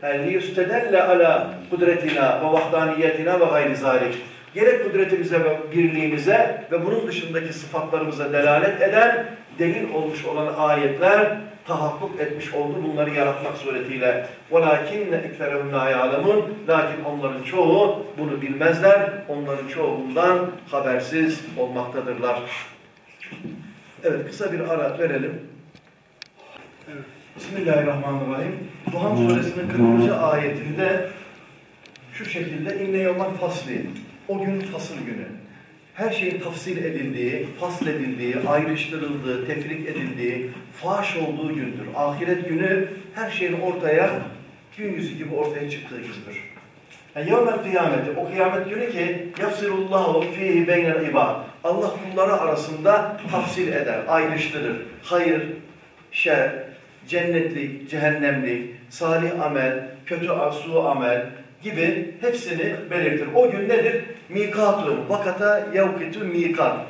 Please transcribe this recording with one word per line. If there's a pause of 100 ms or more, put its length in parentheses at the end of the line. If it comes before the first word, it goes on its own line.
Yani
liyustedelle
ala (160)
kudretina
ve
vahdaniyetina
ve
gayri
zâlik. (380)
Gerek
kudretimize
ve (140)
birliğimize (100)
ve
bunun
dışındaki
sıfatlarımıza
delalet
eden, (340)
delil
olmuş
olan
ayetler (300)
tahakkuk
etmiş
oldu
bunları
yaratmak
suretiyle. (260)
وَلَاكِنَّ
اِكْفَرَهُمْ
لَا
يَعْلَمُونَ. (260)
Lakin
onların
çoğu (120)
bunu
bilmezler. (180)
Onların
çoğu
bundan (200)
habersiz (120)
olmaktadırlar. (1600)
Evet,
kısa
bir
ara
verelim. (1500)
Evet. (320)
Bismillahirrahmanirrahim. (220)
Duhan
suresinin
kırkıncı
ayetinde (1040)
şu
şekilde,
inne
yevmen
fasli, (420)
o
gün
fasıl (100)
günü. (680)
Her
şeyin
tafsil
edildiği, (120)
fasledildiği, (120)
ayrıştırıldığı,
tefrik
edildiği, (240)
faş
olduğu
gündür.
Ahiret
günü (280)
her
şeyin
ortaya, (680)
gün
yüzü
gibi
ortaya
çıktığı
gündür. (720)
Yani
yevmel
kıyameti,
o
kıyamet
günü
ki, (140)
yafsirullahu
fihi
beynel
ibad. (280)
Allah (120)
kulları
arasında (140)
tafsil
eder,
ayrıştırır. (280)
Hayır, (720)
şer, (560)
cennetlik,
cehennemlik, (260)
salih
amel, (180)
kötü
a-,
su
amel (380)
gibi
hepsini (160)
belirtir.
O
gün
nedir? (260)
Mikatun, (100)
vakata
yevkitu
mikat. (120)